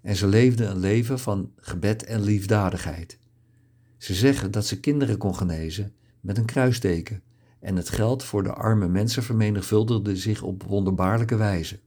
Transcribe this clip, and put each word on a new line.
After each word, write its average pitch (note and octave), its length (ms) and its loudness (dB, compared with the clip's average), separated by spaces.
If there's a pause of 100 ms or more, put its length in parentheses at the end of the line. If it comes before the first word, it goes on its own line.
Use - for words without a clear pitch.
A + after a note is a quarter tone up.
en G#2 160 -2
ze F#2+ 100 2
leefde A#2 380 4
een F#2+ 140 -2
leven A2+ 400 0
van G2 380 -4
gebed G2+ 480 -4
en A2 160 -4
liefdadigheid. F#2+ 960 0 (760)
Ze - 180 -8
zeggen A2+ 360 2
dat G#2+ 160 -2
ze - 140 -6
kinderen C#3 380 0
kon F#2+ 160 -2
genezen E2+ 580 -4 (280)
met G2 180 -4
een A#2 60 0
kruisteken A2 800 0 (380)
en F#2+ 160 -4
het F2 120 -2
geld A#2+ 340 0
voor G2+ 200 -2
de G2 100 -2
arme G#2+ 360 2
mensen G#2+ 340 0
vermenigvuldigde G#2+ 960 2
zich G#2 260 -2
op F#2+ 200 -6
wonderbaarlijke G2 760 0
wijze. G2 500 0